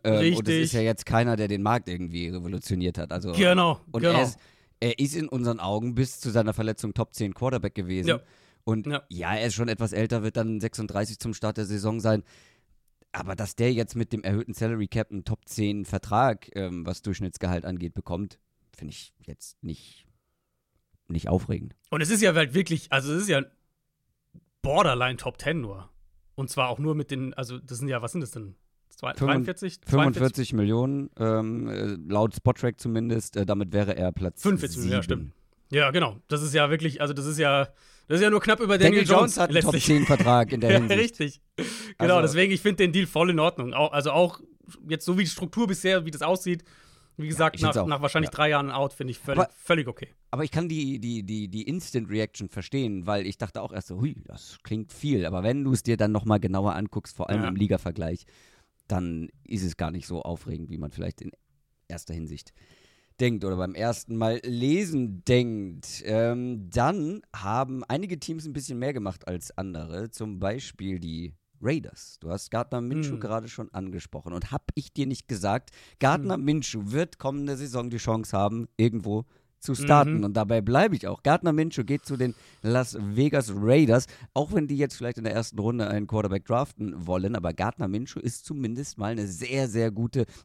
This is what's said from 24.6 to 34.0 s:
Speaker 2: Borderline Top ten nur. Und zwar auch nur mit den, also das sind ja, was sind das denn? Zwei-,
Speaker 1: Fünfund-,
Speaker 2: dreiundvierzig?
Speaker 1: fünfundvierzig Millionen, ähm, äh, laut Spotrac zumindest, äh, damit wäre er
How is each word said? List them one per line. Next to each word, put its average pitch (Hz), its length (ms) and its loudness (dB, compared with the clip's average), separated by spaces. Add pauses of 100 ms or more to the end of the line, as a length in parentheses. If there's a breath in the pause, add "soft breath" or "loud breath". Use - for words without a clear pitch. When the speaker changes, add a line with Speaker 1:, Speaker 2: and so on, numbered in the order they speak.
Speaker 2:
Borderline 131 540 4
Top - 220 -8
ten 160 220 -2
nur. 98 280 -10 (460)
Und 135 160 -6
zwar 127 180 0
auch 123 100 -4
nur 151 160 0
mit 147 160 -4
den, 131 240 -6
also 123 240 -10
das 127 200 -12
sind 139 100 -4
ja, 123 140 -2
was 123 100 -6
sind 180 80 -4
das 127 100 -6
denn? 104 240 -12 (360)
Zwei-, - 240 -8
Speaker 1:
Fünfund-, 135 160 2
Speaker 2:
dreiundvierzig? 147 560 -2
Speaker 1:
fünfundvierzig 131 680 2
Millionen, 120 640 0
ähm, 113 500 0
äh, 104 280 -4 (120)
laut 104 260 2
Spotrac - 440 0
zumindest, 113 580 -2
äh, 101 100 0
damit 98 260 0
wäre 101 240 2
er 90 160 0